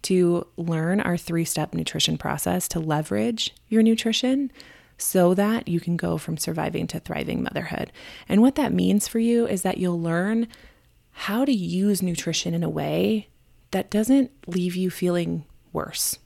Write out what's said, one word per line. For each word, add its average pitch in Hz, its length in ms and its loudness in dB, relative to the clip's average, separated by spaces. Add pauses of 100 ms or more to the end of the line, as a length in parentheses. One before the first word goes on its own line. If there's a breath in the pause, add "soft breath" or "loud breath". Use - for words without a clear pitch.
to 175 420 2 (120)
learn 170 420 0
our 175 180 0
three-step 165 560 -2
nutrition 160 440 -2
process 165 520 -2
to 175 100 -4
leverage 196 760 -2 (120)
your 220 160 4
nutrition 240 680 2 (460 loud breath)
so 180 380 4
that 208 320 0
you 170 120 0
can 170 160 -2
go 170 220 -2
from 165 180 -6
surviving 165 520 -4
to - 120 -8
thriving - 440 -4
motherhood. - 480 -6 (360 loud breath)
And 202 140 4
what 269 140 6
that 254 180 0
means 185 340 2
for - 120 -2
you 233 260 4
is 190 160 -2
that 185 160 -2
you'll 175 240 -2
learn 190 460 0 (640 loud breath)
how 226 340 -2
to 285 60 2
use 185 500 2
nutrition 165 540 -2
in 170 80 0
a 160 60 0
way 160 600 0 (400)
that 190 220 -4
doesn't 247 400 4 (160)
leave 180 280 -2
you 185 140 0
feeling 170 560 -2 (280)
worse - 520 -4